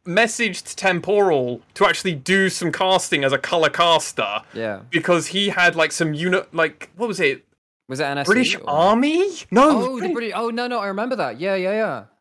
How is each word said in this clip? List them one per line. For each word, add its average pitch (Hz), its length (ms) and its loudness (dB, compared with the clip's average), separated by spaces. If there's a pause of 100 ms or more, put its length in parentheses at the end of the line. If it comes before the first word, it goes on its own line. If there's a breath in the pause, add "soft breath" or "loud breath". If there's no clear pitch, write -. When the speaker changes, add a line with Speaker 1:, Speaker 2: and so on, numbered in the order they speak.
Speaker 1:
messaged 214 680 -2
Temporal 175 880 0 (140)
to 196 100 2
actually 170 300 0
do 190 340 2
some 175 220 -4
casting 180 520 0
as 135 80 2
a 135 60 2
color 160 320 0
caster. 143 720 0 (120)
Speaker 2:
Yeah. 107 360 -6
Speaker 1:
Because 165 380 0
he 196 220 -2
had, 175 260 2
like, 160 160 2
some 160 220 -2
uni-, 180 280 0 (100)
like, 160 440 -4
what 220 120 -4
was 185 120 -4
it? 143 260 0 (420)
Speaker 2:
Was 131 120 -6
it 151 60 0
N 139 140 -4
S 135 80 -4
C 190 60 6
Speaker 1:
British 247 220 2
Speaker 2:
or - 140 -8
Speaker 1:
Army? 240 600 4 (220)
No, 262 180 6
it 285 60 4
was 240 100 0
Speaker 2:
Oh, 262 100 -4
the 240 40 -8
Speaker 1:
British 349 140 -2
Speaker 2:
British. 226 220 -4
Oh, 226 140 -2
no, 240 180 -4
no, 240 120 -4
I 202 80 -2
remember 220 280 -4
that. 131 240 -4
Yeah, 190 160 -2
yeah, 185 180 -2
yeah. 180 300 -2 (180)